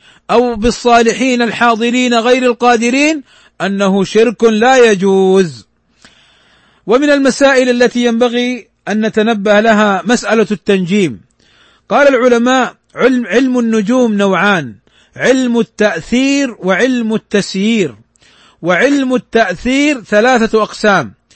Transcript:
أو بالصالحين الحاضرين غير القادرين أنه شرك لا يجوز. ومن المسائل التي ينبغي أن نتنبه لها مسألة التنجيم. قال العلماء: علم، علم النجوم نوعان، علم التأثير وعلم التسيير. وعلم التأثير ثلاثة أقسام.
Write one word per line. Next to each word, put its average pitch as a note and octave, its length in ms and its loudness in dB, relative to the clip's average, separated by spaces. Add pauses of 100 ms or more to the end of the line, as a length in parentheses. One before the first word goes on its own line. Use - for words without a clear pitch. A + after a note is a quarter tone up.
(320)
أو A#3+ 240 0
بالصالحين A#3 840 0
الحاضرين A#3+ 720 -2
غير B3 300 2
القادرين B3 800 0 (380)
أنه G3 420 -2
شرك A3 400 0
لا A#3 480 4
يجوز. F#3+ 760 0 (1200)
ومن C4+ 220 2
المسائل C4+ 600 2
التي A#3+ 360 0
ينبغي A#3+ 600 -2 (200)
أن G#3+ 180 -2
نتنبه G#3+ 540 0
لها G#3 460 0
مسألة G#3+ 460 0
التنجيم. F#3 680 -2 (680)
قال C4+ 180 2
العلماء: A#3+ 680 2 (200)
علم، A#3+ 300 0
علم B3 340 0
النجوم A3+ 540 0
نوعان، F#3+ 640 -2 (400)
علم A#3+ 440 0
التأثير A#3+ 1000 -2
وعلم A3 540 -2
التسيير. G3 840 -2 (680)
وعلم B3+ 540 0
التأثير A#3+ 880 -2
ثلاثة A3 600 0
أقسام. F3+ 500 -2 (220)